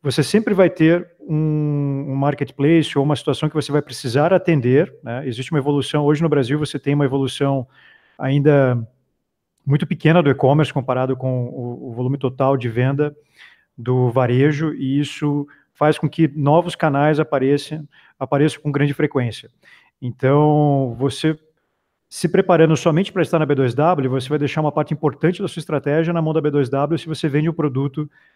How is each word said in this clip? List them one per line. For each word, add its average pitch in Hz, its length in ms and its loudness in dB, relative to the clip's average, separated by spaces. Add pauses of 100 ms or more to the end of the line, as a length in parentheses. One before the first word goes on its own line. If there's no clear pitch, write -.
você 147 220 0
sempre 214 320 2
vai 180 160 6
ter 170 480 2
um, 147 920 -2
um 131 40 -4
marketplace 143 840 0
ou 139 60 2
uma 143 140 2
situação 151 320 -2
que - 80 -6
você 143 160 -4
vai 147 100 2
precisar 139 500 0
atender, 160 720 2
né? 123 240 -8
Existe 127 240 -8
uma 160 80 0
evolução, 143 460 -2
hoje 147 180 2
no 165 60 2
Brasil 143 280 0
você 147 220 -4
tem 143 160 -2
uma 143 100 2
evolução 135 640 -2 (540)
ainda 139 560 2 (880)
muito 143 220 0
pequena 160 340 2
do 147 80 2
e-commerce 143 440 2
comparado 131 440 -2
com 127 280 -4
o, 123 460 -10
o - 20 -12
volume 127 260 -4
total 135 380 0
de 123 120 -4
venda 139 460 -2 (600)
do 127 340 0
varejo, 135 640 2
e 135 240 -4
isso 143 480 -4 (260)
faz 151 280 2
com 156 80 -2
que 160 180 2
novos 151 480 2
canais 147 460 0
apareçam, 143 680 -2 (320)
apareçam 143 420 0
com 147 120 -6
grande 143 200 0
frequência. 131 560 -4 (540)
Então, 143 960 2
você 139 400 -2 (680)
se - 200 -6
preparando 160 480 4
somente 170 360 0
pra 180 100 -2
estar 165 160 0
na 156 80 0
B 143 80 0
dois 131 180 0
W, 147 380 0
você 131 180 -4
vai 147 100 -2
deixar 143 240 -2
uma 147 100 0
parte 151 200 -2
importante 156 480 -2
da 196 60 -4
sua 170 140 -8
estratégia 156 520 -2
na 170 80 -2
mão 156 120 -2
da 156 80 0
B 147 100 0
dois 143 180 0
W 147 300 -2
se - 80 -10
você 160 220 -6
vende 147 200 0
um 160 60 -4
produto 147 560 -4 (260)